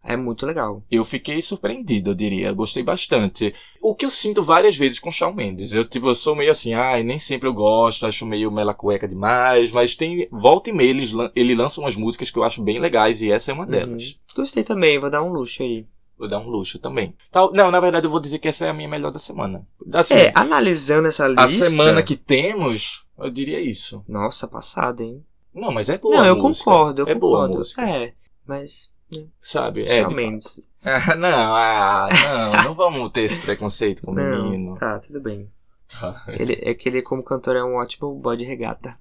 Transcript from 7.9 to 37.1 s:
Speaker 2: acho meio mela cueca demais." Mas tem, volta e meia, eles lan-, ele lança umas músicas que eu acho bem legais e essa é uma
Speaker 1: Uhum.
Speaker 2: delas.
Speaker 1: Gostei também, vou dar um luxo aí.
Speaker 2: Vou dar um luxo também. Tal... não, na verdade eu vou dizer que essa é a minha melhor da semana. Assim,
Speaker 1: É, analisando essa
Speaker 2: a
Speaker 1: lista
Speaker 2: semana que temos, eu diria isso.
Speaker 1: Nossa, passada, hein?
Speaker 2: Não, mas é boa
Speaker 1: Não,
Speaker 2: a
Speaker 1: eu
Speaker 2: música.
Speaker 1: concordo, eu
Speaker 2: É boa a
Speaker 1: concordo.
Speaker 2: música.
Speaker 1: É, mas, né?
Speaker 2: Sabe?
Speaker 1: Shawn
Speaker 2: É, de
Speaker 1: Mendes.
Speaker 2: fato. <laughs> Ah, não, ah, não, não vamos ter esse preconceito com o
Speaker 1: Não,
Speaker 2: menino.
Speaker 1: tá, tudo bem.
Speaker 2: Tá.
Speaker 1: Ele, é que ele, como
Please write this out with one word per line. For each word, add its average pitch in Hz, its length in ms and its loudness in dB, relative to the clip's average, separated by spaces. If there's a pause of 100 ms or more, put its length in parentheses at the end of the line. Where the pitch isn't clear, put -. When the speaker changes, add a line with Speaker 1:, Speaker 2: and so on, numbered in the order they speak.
Speaker 2:
acho 107 180 -4
meio 110 280 -2
mela 104 200 0
cueca 101 360 -2
demais." 120 640 2
Mas 120 240 2
tem, 170 340 -4
volta 139 400 4
e - 20 -4
meia, 135 180 4
eles 131 200 -2
lan-, 117 240 -4
ele 123 220 4
lança 135 240 -2
umas 135 160 -4
músicas 113 340 -4
que - 80 -4
eu 113 60 2
acho 117 180 -2
bem 107 160 0
legais 110 420 2
e 107 120 2
essa 113 180 0
é 135 40 -4
uma 156 100 -8
Speaker 1:
Uhum. 208 60 -10
Speaker 2:
delas. 117 460 -4 (200)
Speaker 1:
Gostei 269 260 -2
também, 180 340 2
vou 139 140 -2
dar 147 140 0
um 175 80 -4
luxo 135 320 -6
aí. 117 200 -6 (320)
Speaker 2:
Vou 110 120 -10
dar 101 100 -4
um 110 100 -8
luxo 104 300 -6
também. 107 340 -6 (200)
Tal... 185 200 4
não, 190 200 6
na 180 80 4
verdade 165 260 2
eu 156 40 0
vou 160 100 -2
dizer 147 180 -8
que 151 80 -6
essa 160 200 -4
é - 20 0
a 156 60 -2
minha 151 140 -10
melhor 147 220 -6
da 143 80 -14
semana. - 480 -8 (260)
Assim, - 220 4
Speaker 1:
É, 196 220 0
analisando 170 720 2
essa 151 160 0
Speaker 2:
a 135 40 2 (180)
Speaker 1:
lista 175 220 4
Speaker 2:
semana 160 320 6
que 156 160 -2
temos, 143 880 -2 (140)
eu 139 100 -8
diria 135 320 -6
isso. 107 480 -8
Speaker 1:
Nossa, 104 380 -4
passada, 120 560 -6
hein? 120 180 -12 (320)
Speaker 2:
Não, 202 200 -6
mas 110 160 -2
é 170 100 -2
boa - 200 4
Speaker 1:
Não, 269 40 8
Speaker 2:
a 196 60 8
Speaker 1:
eu 185 80 8
Speaker 2:
música. - 340 0
Speaker 1:
concordo, 151 320 6
eu 143 60 -2
Speaker 2:
É - 80 2
boa 180 220 4
a - 40 2
Speaker 1:
concordo. 185 160 0
Speaker 2:
música. - 320 -8
Speaker 1:
É, 127 220 -4 (340)
mas, 139 480 -12 (160)
né? 156 140 -16 (160)
Speaker 2:
Sabe? 110 440 -6
Speaker 1:
Shawn 123 100 0
Speaker 2:
É, 113 100 4
de 92 100 -2
Speaker 1:
Mendes. 110 420 -6
Speaker 2:
fato. - 100 -20 (160)
<laughs> 131 280 0
Ah, 160 60 2
não, 143 400 2
ah, 101 520 2 (500)
não, - 60 4
não 151 100 -4
vamos 156 360 0
ter 117 120 0
esse 110 180 -2
preconceito 101 640 -4
com - 100 -12
o - 20 -4
Speaker 1:
Não, 131 360 -2
Speaker 2:
menino. 92 280 -6
Speaker 1:
tá, 110 220 -4
tudo 143 200 -14
bem. 104 280 -10 (400)
Speaker 2:
Tá. - 400 -12
Speaker 1:
Ele, 117 340 -4
é 120 120 -2
que - 140 -6
ele, 127 140 -2
como 131 220 -6